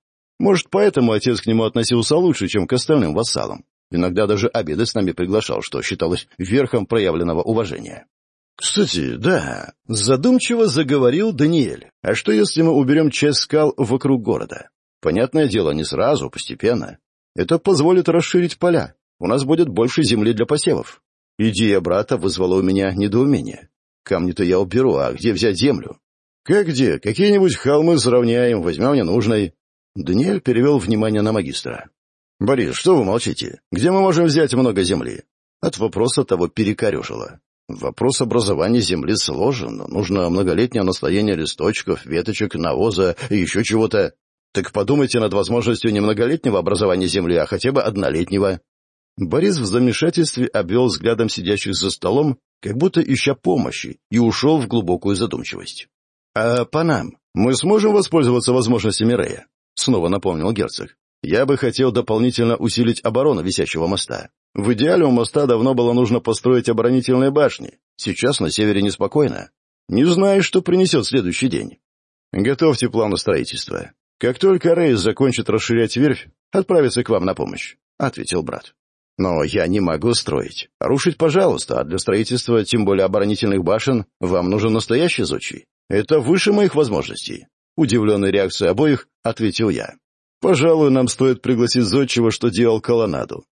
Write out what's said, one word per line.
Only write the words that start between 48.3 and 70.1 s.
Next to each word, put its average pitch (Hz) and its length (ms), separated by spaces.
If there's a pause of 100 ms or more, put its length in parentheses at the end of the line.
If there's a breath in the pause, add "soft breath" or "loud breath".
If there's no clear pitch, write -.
Борис 151 400
в 123 80
замешательстве 127 800
обвел 107 420
взглядом 110 400
сидящих 98 460
за 95 160
столом, 127 480 (240)
как 104 160
будто 170 240
ища 139 320
помощи, - 640 (120)
и 113 80
ушел 131 400
в 117 80
глубокую 98 480
задумчивость. - 760 (460)
«А 117 300
по 156 180
нам 143 340 (160)
мы 120 220
сможем 208 380
воспользоваться 127 600
возможностями 113 600
Рея?» - 340 (260)
снова 95 340
напомнил 92 440
герцог. - 440 (280)
«Я 127 240
бы 139 100
хотел 127 340
дополнительно 117 640
усилить 113 460
оборону 113 380
висящего 82 460
моста. 64 420 (240)
В 104 200
идеале 160 320
у 135 60
моста 123 360
давно 123 260
было 120 200
нужно 120 260
построить 120 500
оборонительные 127 600
башни. - 480 (160)
Сейчас 117 440
на 82 120
севере 104 320
неспокойно. 101 640 (400)
Не 117 160
знаю, 190 380